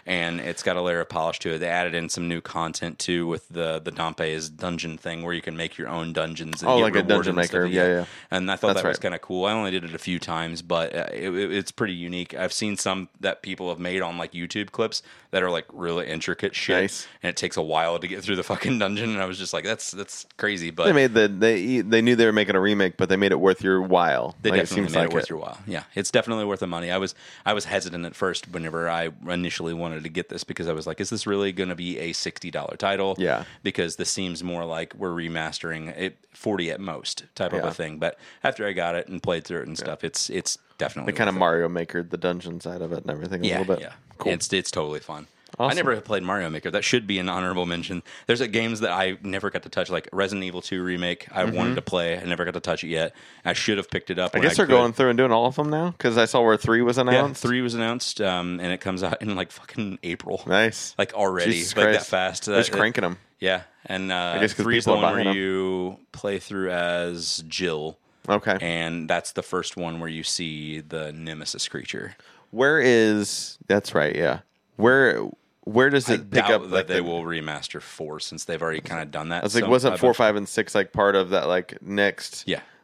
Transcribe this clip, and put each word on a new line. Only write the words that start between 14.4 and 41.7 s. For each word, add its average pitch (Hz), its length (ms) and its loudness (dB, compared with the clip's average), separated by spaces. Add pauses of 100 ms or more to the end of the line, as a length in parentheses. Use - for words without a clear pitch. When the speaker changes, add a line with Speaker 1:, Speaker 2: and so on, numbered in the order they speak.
Speaker 1:
clips 113 320 -2 (260)
that 92 140 2
are, 92 60 2
like, 82 220 -2
really 85 360 -4
intricate 85 480 -4
shit, 92 240 2
Speaker 2:
Nice. - 260 -2 (160)
Speaker 1:
and 90 80 -2
it 85 60 -8
takes - 200 -4
a 90 60 0
while 80 380 2
to 90 80 -6
get 92 160 -8
through 98 120 0
the 92 60 -2
fucking 120 380 -2
dungeon. 104 300 -2
And 101 120 -2
I 92 40 -2
was 92 120 -8
just 92 140 -8
like, 80 120 -4
"That's, 107 280 -4
that's - 340 -12 (120)
crazy." 90 340 -2
But 82 140 2
Speaker 2:
They 202 60 6
made 135 220 6
the, 107 140 8
they, 110 540 2
they 113 200 6
knew 120 140 6
they 113 100 8
were 110 60 6
making 104 240 4
a 92 40 6
remake, 98 360 2
but 92 120 0
they 95 80 4
made 98 140 4
it 87 80 6
worth 92 240 6
your 95 180 4
while. 85 600 4
Speaker 1:
They 107 80 2
Speaker 2:
Like, 95 80 4
it 92 40 4
Speaker 1:
definitely 98 240 0
Speaker 2:
seems 80 80 -4
Speaker 1:
made 87 80 4
Speaker 2:
like 85 80 0
Speaker 1:
it 82 40 -4
worth 82 100 0
Speaker 2:
it. - 60 -10
Speaker 1:
your 80 80 -6
while. - 260 -10
Yeah, 90 200 -8 (100)
it's 98 160 -2
definitely 113 380 2
worth 98 140 -2
of 92 60 -4
money. 85 220 -4
I 92 80 2
was, 95 160 -2 (320)
I 101 60 2
was 104 140 -2
hesitant 90 400 -4
at 85 100 -12
first - 340 -4
whenever 82 380 -4
I 85 220 -2 (180)
initially 87 460 -4
wanted 82 280 -6
to 82 60 -10
get 85 200 -6
this - 160 -10
because - 220 -8
I 82 60 -2
was 78 140 -4
like, 80 140 -6
"Is 98 100 -4
this 110 160 -4
really 101 260 0
gonna 92 240 -4
be 87 220 -6
a 85 140 -6
sixty - 380 -8
dollar 76 260 -8
title?" 98 420 0
Speaker 2:
Yeah. 85 260 2 (180)
Speaker 1:
Because 87 340 -2
this 87 140 -4
seems 87 320 -6
more 87 220 -6
like 82 320 -6
we're 92 160 -4
remastering 80 840 -6
it, 90 220 -6 (140)
forty 92 380 -2
at - 100 -6
most 85 440 -8 (100)
type 90 180 -2
of 90 100 0
a - 40 -2
Speaker 2:
Yeah. 78 60 -2
Speaker 1:
thing. 80 260 -8
But 82 200 -2 (240)
after 120 240 -2
I 101 60 -2
got 85 220 -2
it 87 140 -4
and 90 140 -8
played 85 220 -2
through 85 160 -6
it 65 80 -10
and 80 100 -10
Speaker 2:
Yeah. - 60 -8
Speaker 1:
stuff, - 200 -8
it's, - 260 -4
it's - 280 -4 (200)
definitely 73 340 -4
Speaker 2:
They - 60 -4
kinda 104 140 4
Speaker 1:
worth 95 40 -2
it. - 20 -2
Speaker 2:
Mario 85 300 4
Makered 85 420 -4